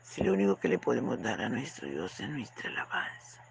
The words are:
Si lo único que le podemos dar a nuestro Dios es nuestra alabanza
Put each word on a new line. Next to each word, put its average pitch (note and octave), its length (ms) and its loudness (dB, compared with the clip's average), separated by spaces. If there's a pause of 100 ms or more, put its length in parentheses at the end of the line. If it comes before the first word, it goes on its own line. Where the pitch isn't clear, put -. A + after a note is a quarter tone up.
Si - 220 -2
lo F#3+ 80 6
único F#3+ 260 6
que - 100 2
le F#3 100 4
podemos - 440 2
dar A2+ 180 0
a - 80 0
nuestro C3 400 -4
Dios F#2 300 -4
es - 100 -6
nuestra C#3+ 400 -6
alabanza - 720 -6 (100)